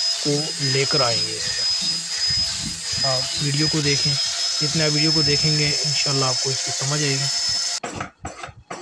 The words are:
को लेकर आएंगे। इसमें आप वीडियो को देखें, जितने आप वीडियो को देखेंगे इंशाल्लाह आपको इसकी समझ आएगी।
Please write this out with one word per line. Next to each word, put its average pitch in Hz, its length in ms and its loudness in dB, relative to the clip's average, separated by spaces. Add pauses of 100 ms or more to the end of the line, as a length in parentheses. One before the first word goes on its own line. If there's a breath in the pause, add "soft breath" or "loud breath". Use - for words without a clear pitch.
(260)
को 147 380 0
लेकर 139 380 2
आएंगे। - 340 0
इसमें - 1800 -2
आप 127 100 0 (200)
वीडियो 143 260 2
को 156 140 2
देखें, 139 300 2 (480)
जितने 156 240 2
आप 151 80 2
वीडियो 151 200 4
को 156 100 4
देखेंगे 151 460 2
इंशाल्लाह 135 640 0
आपको 127 200 -2
इसकी 131 220 -4
समझ 143 300 -2
आएगी। 139 240 0 (1600)